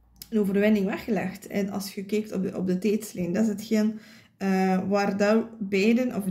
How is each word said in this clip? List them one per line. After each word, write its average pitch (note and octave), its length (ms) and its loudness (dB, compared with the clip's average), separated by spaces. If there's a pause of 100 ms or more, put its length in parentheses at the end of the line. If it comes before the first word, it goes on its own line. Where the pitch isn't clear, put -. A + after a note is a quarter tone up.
(300)
een A3 100 0
overwinning G3+ 460 4
weggelegd. F#3+ 640 -4
En G3 220 -2
als G3 260 -8
je G3 100 -8
kijkt G#3+ 260 -2
op F#3+ 120 -2
de, F#3 140 -4
op F#3 100 -2
de F#3 100 2
tijdslijn, F#3 560 -2
dat A3 100 2
is A3+ 60 2
hetgeen, G#3+ 500 0 (380)
eh, F#3+ 520 2
waar G3 280 0
dat G#3 520 0
beiden, A3+ 460 2
of G3 160 -2